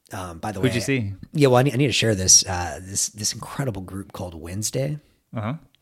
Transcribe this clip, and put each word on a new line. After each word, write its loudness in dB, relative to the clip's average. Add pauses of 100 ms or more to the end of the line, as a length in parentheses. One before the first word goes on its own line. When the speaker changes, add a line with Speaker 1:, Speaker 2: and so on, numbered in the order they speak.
(120)
Speaker 1:
Um, -10
by -6
the -8
Speaker 2:
Who'd 2
Speaker 1:
way, 0
Speaker 2:
you 0
see? 0 (220)
Speaker 1:
Yeah, 6
well, 6
I 8
need, 2
I -4
need 2
to 0
share 2
this. 6
Uh, -4
this, -4
this -4
incredible -6
group -12
called -10
Wednesday. -4 (380)
Speaker 2:
Uh-huh. -4 (280)